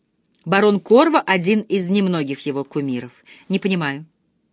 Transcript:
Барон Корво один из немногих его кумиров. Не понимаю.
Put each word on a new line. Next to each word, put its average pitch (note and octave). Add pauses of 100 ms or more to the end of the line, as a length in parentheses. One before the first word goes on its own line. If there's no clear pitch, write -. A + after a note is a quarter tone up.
(460)
Барон G3+
Корво D4+
один F#3+
из F#3
немногих F3
его C#3
кумиров. B2+ (240)
Не F#3+
понимаю. D#3+ (480)